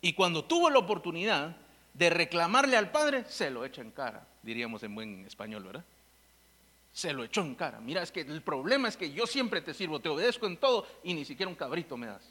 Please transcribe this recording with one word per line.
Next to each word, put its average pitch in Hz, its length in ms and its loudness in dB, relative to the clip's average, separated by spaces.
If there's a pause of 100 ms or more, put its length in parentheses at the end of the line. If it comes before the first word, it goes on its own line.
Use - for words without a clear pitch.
Y 175 100 4
cuando 170 320 4
tuvo 339 240 6
la 277 120 8
oportunidad 170 760 -2 (380)
de 165 160 6
reclamarle 170 640 4
al 208 140 4
padre, 294 360 2
se - 220 -4
lo 123 160 -4
echa 135 160 -12
en 110 120 -14
cara, 120 340 -8 (160)
diríamos 113 400 -6
en 104 120 -8
buen 104 300 -10
español, 107 400 -12
¿verdad? 110 200 -12 (1080)
Se 151 220 -4
lo 180 100 -4
echó 220 160 -2
en 147 140 -4
cara. 117 260 -6
"Mira, 147 220 -2
es 170 100 -8
que 180 80 -6
el 156 220 -8
problema 190 460 0
es - 100 -6
que 160 140 -6
yo 214 140 -2
siempre 226 360 0
te 160 100 -10
sirvo, 156 280 -4
te 165 100 -2
obedezco 208 360 0
en 180 120 -4
todo 247 280 4 (180)
y 175 100 -2
ni 151 100 -4
siquiera 185 240 -4
un 180 60 -8
cabrito 151 420 -6
me 120 120 -8
das". 98 220 -14